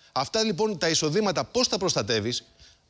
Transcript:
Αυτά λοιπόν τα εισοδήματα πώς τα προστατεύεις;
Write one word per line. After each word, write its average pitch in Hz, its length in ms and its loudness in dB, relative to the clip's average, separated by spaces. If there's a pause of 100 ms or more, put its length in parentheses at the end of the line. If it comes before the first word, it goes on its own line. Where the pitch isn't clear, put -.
(120)
Αυτά 220 320 0
λοιπόν 214 340 0
τα 165 120 0
εισοδήματα 156 540 2
πώς 240 240 0
τα 220 100 -2
προστατεύεις; 120 640 0 (460)